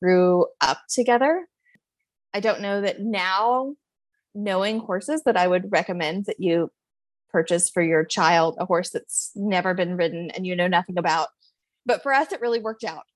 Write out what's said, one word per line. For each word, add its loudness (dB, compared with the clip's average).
grew 4
up 2
together. 2
I -6
don't 0
know -2
that -4
now, 0
knowing -2
horses, -4
that 2
I 4
would 0
recommend -2
that -6
you 0
purchase 0
for 0
your 4
child 2
a -4
horse 0
that's -8
never 0
been -2
ridden -2
and -8
you -4
know 0
nothing 0
about. 0
But 0
for -2
us, 0
it -8
really -2
worked -10
out. -10